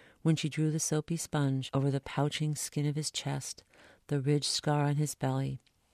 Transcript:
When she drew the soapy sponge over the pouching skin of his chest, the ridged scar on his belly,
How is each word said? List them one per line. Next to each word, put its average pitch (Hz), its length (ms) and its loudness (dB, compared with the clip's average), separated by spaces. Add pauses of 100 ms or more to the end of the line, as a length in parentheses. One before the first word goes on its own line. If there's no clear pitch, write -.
(220)
When 160 140 4
she 156 120 -2
drew 156 220 0
the 160 100 -2
soapy 156 360 -2
sponge 135 560 0
over 139 180 2
the 135 100 0
pouching 147 560 -2
skin - 300 -2
of 143 100 0
his 151 140 -4
chest, - 520 -6 (460)
the 143 120 2
ridged 143 240 2
scar 147 400 2
on 143 120 2
his 147 180 0
belly, 135 460 -2 (340)